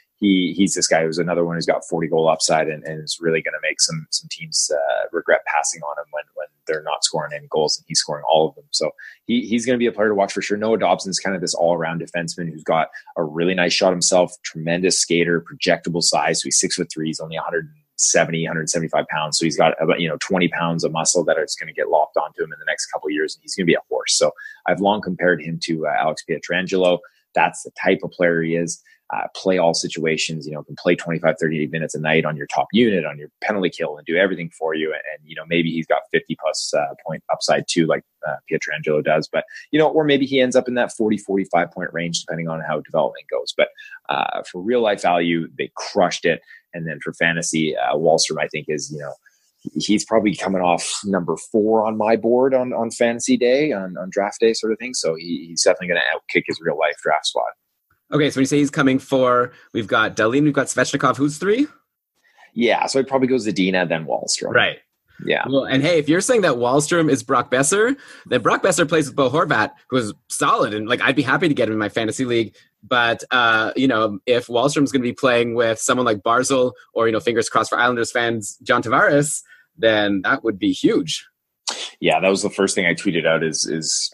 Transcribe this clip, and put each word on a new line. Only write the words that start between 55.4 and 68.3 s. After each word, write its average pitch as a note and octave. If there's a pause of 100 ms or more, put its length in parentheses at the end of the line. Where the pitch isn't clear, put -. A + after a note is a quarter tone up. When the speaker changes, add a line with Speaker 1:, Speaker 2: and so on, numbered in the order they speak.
Speaker 1:
he's E2
definitely F2+
gonna F2 (140)
outkick -
his D#2+
real D#2+
life D2+
draft D2+
spot. A1+ (640)
Speaker 2:
Okay, C#3+
so -
when C3+
you C3+
say D3
he's C#3+
coming C3+
four, B2 (200)
we've G#2+
got G#2+
Dahlin, A#2
we've D3
got C#3
Svechnikov. B2+
Who's D3
three? A3 (880)
Speaker 1:
Yeah, A2
so -
it C3
probably C3+
goes A#2+
Zadina, F#2
then D#2+
Wahlstrom. -
Speaker 2:
Right. G#2+ (440)
Speaker 1:
Yeah. -
Speaker 2:
Well, C3+
and C3
hey, E3
if D3
you're E3
saying A#3
that D#3
Wahlstrom D3
is C3
Brock B2
Boeser, G3 (300)
then -